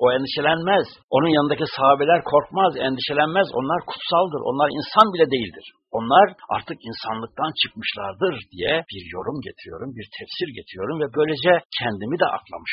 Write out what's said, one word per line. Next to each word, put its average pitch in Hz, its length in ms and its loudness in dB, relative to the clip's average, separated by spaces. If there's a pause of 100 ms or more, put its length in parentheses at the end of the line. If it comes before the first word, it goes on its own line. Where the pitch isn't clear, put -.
O - 20 6 (120)
endişelenmez. 160 720 0 (260)
Onun 156 220 4
yanındaki 147 300 2 (100)
sahabeler 143 440 4 (120)
korkmaz, 170 400 2 (140)
endişelenmez. 151 600 0 (100)
Onlar 127 220 -2 (100)
kutsaldır. 170 500 0 (100)
Onlar 143 180 2 (100)
insan - 360 4
bile 165 200 4
değildir. 113 320 -6 (320)
Onlar 139 280 6 (300)
artık - 220 -8 (120)
insanlıktan 113 600 -6 (100)
çıkmışlardır 107 720 -4 (180)
diye 90 200 -2 (180)
bir 98 120 -14 (120)
yorum 117 320 -6
getiriyorum, - 520 -14
bir 104 80 -14 (100)
tefsir - 320 -10 (100)
getiriyorum 98 440 -8
ve 139 60 -2 (100)
böylece 156 340 2 (260)
kendimi 117 440 -4
de 160 40 6 (100)
aklamış - 360 -12